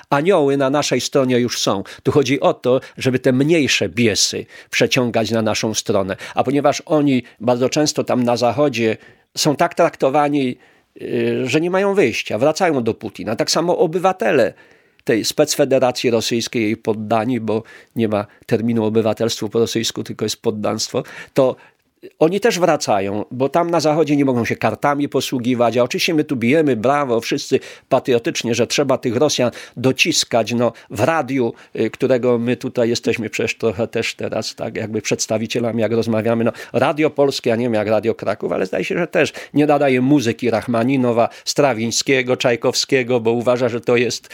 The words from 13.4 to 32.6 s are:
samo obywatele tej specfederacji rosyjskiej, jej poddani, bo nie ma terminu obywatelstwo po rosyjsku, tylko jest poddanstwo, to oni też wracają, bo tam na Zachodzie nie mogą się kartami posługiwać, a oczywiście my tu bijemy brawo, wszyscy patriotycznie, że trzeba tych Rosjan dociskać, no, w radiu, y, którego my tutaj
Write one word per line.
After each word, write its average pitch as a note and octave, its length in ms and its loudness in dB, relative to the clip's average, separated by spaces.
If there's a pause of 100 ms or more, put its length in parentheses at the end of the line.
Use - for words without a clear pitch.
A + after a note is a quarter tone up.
samo F3 260 0
obywatele F3 760 2 (500)
tej G#2+ 220 0
specfederacji C3 840 0
rosyjskiej, A#2 540 -2
jej G#2+ 140 -2
poddani, A2 600 -2
bo A2 240 -2 (320)
nie A2+ 120 0
ma G#2 180 0 (200)
terminu A2+ 400 0
obywatelstwo A2 640 -2
po A#2 100 0
rosyjsku, A2+ 440 -2
tylko A2 220 -8
jest - 160 -6
poddanstwo, G#2+ 640 -4 (300)
to C3 220 2 (640)
oni E3+ 200 4
też G3+ 200 2
wracają, G#2 720 0
bo C3 180 -2
tam E3+ 200 0
na E3+ 100 2
Zachodzie D3+ 360 2
nie C#3+ 100 2
mogą B2 200 2
się G#2+ 100 -4
kartami C#3+ 540 0
posługiwać, A#2+ 680 0
a A#2+ 60 4
oczywiście F3 300 -2
my D3+ 100 2
tu D3+ 120 -4
bijemy C3 400 2
brawo, B2 460 0
wszyscy - 380 -2 (300)
patriotycznie, B2 680 0
że A2+ 120 0
trzeba C3 300 0
tych A#2 180 -2
Rosjan B2+ 360 0 (260)
dociskać, A#2 760 0
no, A#2+ 200 0 (160)
w - 100 -6
radiu, C3+ 540 0 (220)
y, A2 140 0
którego B2 480 0
my A#2 200 -2
tutaj A#2 320 -2